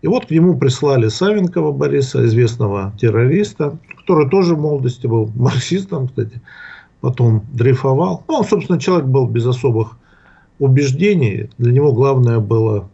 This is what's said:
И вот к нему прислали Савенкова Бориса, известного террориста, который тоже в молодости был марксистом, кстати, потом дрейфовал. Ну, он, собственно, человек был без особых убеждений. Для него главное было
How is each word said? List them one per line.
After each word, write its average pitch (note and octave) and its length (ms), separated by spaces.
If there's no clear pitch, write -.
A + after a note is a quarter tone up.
И D3+ 40
вот A#3 200
к - 40
нему E3 260
прислали C3 520
Савенкова F3+ 600
Бориса, C#3 540
известного G#2+ 760
террориста, C#3+ 760
который D3+ 320
тоже F3+ 260
в D3+ 60
молодости C3+ 460
был A2 280
марксистом, B2+ 720
кстати, A#2 320
потом A#2 500
дрейфовал. C3+ 760
Ну, D#4 80
он, G#3+ 100
собственно, F3+ 340
человек F3 280
был C3 200
без A2+ 200
особых A#2+ 500
убеждений. C#3 960
Для A#2+ 140
него C#3 220
главное A#2+ 460
было G#2+ 540